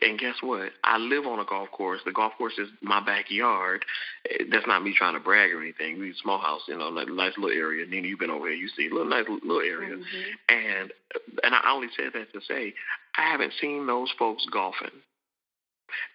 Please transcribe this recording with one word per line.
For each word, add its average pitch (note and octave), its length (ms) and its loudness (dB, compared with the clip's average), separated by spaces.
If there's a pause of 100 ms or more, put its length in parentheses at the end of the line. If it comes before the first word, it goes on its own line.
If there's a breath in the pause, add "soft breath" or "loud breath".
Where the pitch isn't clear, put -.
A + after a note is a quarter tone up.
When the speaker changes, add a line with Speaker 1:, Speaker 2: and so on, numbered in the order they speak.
Speaker 1:
and G#2+ 160 2
guess B2 220 -2
what? A2 280 -2 (140)
I A2+ 160 6
live C#3 260 0
on A#2 140 -2
a G2+ 60 0
golf G2 260 -4
course. F#2+ 340 -2
The F#2 60 -2
golf A2 260 2
course A2+ 220 -2
is G2+ 100 -4 (140)
my G2+ 200 4
backyard. G2+ 800 2 (460 loud breath)
Eh, - 220 0
that's - 160 4
not G2 160 4
me G2+ 120 0
trying F2 200 4
to D2+ 40 -4
brag G2 320 6
or E2 80 -2
anything. D#2+ 400 -6
We F#2+ 220 -6
small G2 160 2
house, D#2 300 -2
you D#2+ 100 -6
know, D#2+ 120 -2
like, E2 180 -4
nice F#2 320 0
little E2+ 180 2
area. D#2+ 300 -2
Nina, F#2 200 -4
you've G2 120 -6
been E2+ 100 0
over D2+ 180 -4
here. D#2 80 0
You F2+ 120 -6 (100)
see, E2+ 120 0
little D#3+ 200 0
nice A#2+ 180 2
little F2 340 -2
area. E2 360 -4
Speaker 2:
Mm-hmm. F#2+ 340 -8 (180)
Speaker 1:
And, G#2+ 440 0 (500)
and B2 120 6
I B2 160 6
only C3 160 0 (100)
said C3 160 -4
that A2 200 -8
to G2+ 140 -10
say B2 280 -4 (420 loud breath)
I D#3 140 2
haven't C#3 280 0
seen C#3+ 280 -2
those B2 320 0
folks A2+ 320 2
golfing. F#2+ 400 -2 (1200 loud breath)